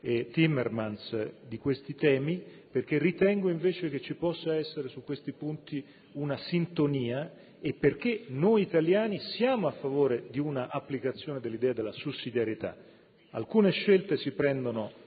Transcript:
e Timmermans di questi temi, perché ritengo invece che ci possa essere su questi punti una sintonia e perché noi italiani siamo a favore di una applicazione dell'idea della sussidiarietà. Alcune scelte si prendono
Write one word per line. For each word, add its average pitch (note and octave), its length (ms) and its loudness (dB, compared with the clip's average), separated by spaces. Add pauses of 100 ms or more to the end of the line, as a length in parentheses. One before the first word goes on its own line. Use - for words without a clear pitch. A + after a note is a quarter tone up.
e A#2+ 300 -2
Timmermans A#2 840 0 (320)
di A2+ 120 -10
questi C#3 360 -4
temi, D3+ 480 2 (280)
perché C#3+ 260 0
ritengo F#3+ 520 2
invece E3+ 400 -2
che C#3 120 -4
ci - 140 -8
possa E3 400 -2
essere D3+ 340 -6
su B2 140 -14
questi C#3 280 -8
punti D3+ 540 -8 (280)
una C#3+ 240 -4
sintonia D3 920 0 (300)
e C#3+ 140 -2
perché G#3 520 2
noi F#3+ 360 4
italiani F3+ 560 4
siamo A#3 480 0
a C3+ 60 2
favore C3+ 580 2
di B2 80 -2
una C#3 300 -2
applicazione C#3 720 -6
dell'idea A#2 320 0
della G#2+ 220 -4
sussidiarietà. A2+ 840 -4 (540)
Alcune G3 400 4
scelte E3+ 480 2
si C#3+ 140 -4
prendono B2 600 -2 (160)